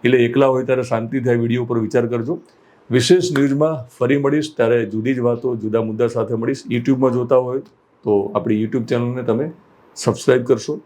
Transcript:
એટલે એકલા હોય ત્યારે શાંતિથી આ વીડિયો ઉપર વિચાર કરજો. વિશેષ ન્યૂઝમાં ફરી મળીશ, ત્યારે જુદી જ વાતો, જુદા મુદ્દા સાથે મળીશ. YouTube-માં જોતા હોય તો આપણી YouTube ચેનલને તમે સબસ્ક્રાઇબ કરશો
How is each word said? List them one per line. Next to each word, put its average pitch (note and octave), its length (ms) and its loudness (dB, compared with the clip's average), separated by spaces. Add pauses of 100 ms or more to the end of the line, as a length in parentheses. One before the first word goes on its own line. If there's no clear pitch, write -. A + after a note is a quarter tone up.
એટલે B2 140 4
એકલા B2 300 4
હોય C3 160 2
ત્યારે B2+ 200 0
શાંતિથી A#2+ 460 -4
આ A#2+ 40 4
વીડિયો A#2+ 300 0
ઉપર A#2 160 -2
વિચાર A2+ 280 0
કરજો. A#2+ 320 -4 (500)
વિશેષ F3 420 4
ન્યૂઝમાં C#3+ 440 0 (120)
ફરી B2+ 300 0
મળીશ, D3 380 0
ત્યારે A#2 300 2
જુદી A2 280 -2
જ B2+ 60 -2
વાતો, A#2+ 360 -2
જુદા A2 260 -2
મુદ્દા A2+ 260 -2
સાથે A#2 280 -2
મળીશ. B2 360 -4
YouTube-માં B2+ 400 2
જોતા B2 240 0
હોય B2+ 240 0 (440)
તો G2+ 320 0
આપણી G#2+ 280 0
YouTube A2+ 200 -4
ચેનલને A#2+ 400 -2
તમે C3 280 -2 (460)
સબસ્ક્રાઇબ B2+ 460 0
કરશો B2 420 -2